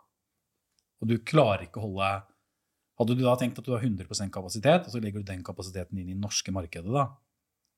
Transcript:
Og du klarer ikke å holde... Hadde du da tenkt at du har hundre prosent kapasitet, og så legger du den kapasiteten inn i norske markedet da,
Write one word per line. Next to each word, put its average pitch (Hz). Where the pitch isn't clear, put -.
Og 113
du 117
klarer 101
ikke 104
å 107
holde... 98
Hadde 120
du 127
da 123
tenkt 123
at -
du 127
har 110
hundre 98
prosent 98
kapasitet, 113
og 113
så 117
legger 104
du 98
den 92
kapasiteten 92
inn 90
i 95
norske 101
markedet 90
da, 139